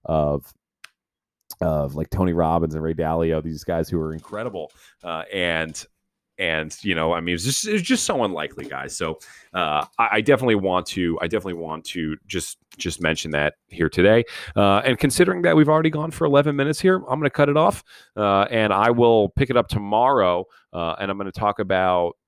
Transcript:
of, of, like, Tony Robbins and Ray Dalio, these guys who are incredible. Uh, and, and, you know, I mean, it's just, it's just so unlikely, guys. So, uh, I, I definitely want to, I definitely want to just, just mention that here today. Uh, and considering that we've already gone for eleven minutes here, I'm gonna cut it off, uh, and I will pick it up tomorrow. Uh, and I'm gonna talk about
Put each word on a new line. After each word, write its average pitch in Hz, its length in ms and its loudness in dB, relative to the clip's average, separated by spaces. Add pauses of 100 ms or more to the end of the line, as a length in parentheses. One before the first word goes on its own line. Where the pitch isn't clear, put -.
of, 73 500 -2 (1080)
of, 76 340 0
like, 78 140 -6
Tony 92 240 0
Robbins 82 420 0
and 78 80 -6
Ray 80 100 -2
Dalio, 80 480 -2
these 78 220 -10
guys 82 260 -4
who 87 100 -2
are 78 140 -4
incredible. 98 580 -10 (320)
Uh, 82 280 -8
and, 82 540 -2 (520)
and, 80 460 -4
you 92 120 -2
know, 82 180 0
I 82 80 -2
mean, 87 140 -2
it's 87 100 -4
just, 139 200 -2
it's 208 180 -2
just 247 200 0
so 131 220 0
unlikely, 76 400 -6
guys. 69 320 -10
So, 80 220 -4 (340)
uh, 78 320 -2 (120)
I, 117 160 2
I 107 80 2
definitely 123 340 4
want 92 320 0
to, 85 340 -2
I 85 60 -2
definitely 92 340 -4
want 80 240 -10
to 78 320 -6 (100)
just, - 300 -8 (200)
just - 240 -6
mention 80 300 -2
that 73 220 0 (140)
here 82 200 0
today. 107 380 4 (280)
Uh, 101 300 4
and 131 140 0
considering 180 460 2
that 165 120 4
we've 151 140 6
already 156 220 2
gone 156 200 -4
for 165 140 -2
eleven 143 320 4
minutes 147 240 -2
here, 185 160 4
I'm 151 220 -4
gonna 147 100 0
cut 147 180 2
it 143 80 2
off, 170 300 2 (320)
uh, 101 340 4
and 110 220 2
I 107 160 4
will 117 400 4
pick 135 200 0
it 123 60 0
up 120 140 2
tomorrow. 104 720 2 (300)
Uh, 85 260 -4
and 98 100 -4
I'm 98 80 -6
gonna 98 140 -8
talk 104 280 -2
about 92 580 0 (100)